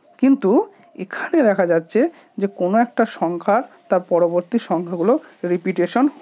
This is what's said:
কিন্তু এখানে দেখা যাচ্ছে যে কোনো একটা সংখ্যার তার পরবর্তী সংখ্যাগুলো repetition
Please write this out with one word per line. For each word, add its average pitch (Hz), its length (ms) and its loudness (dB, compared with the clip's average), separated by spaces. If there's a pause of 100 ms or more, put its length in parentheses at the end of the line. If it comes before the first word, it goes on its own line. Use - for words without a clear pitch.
(180)
কিন্তু 269 500 2 (260)
এখানে - 480 -4
দেখা 196 240 2
যাচ্ছে 170 420 0 (300)
যে 196 80 -4
কোনো 196 320 -2
একটা 240 260 0
সংখ্যার 180 580 -2 (260)
তার 185 120 2
পরবর্তী 175 580 0
সংখ্যাগুলো 180 600 -2 (260)
repetition 180 640 0 (140)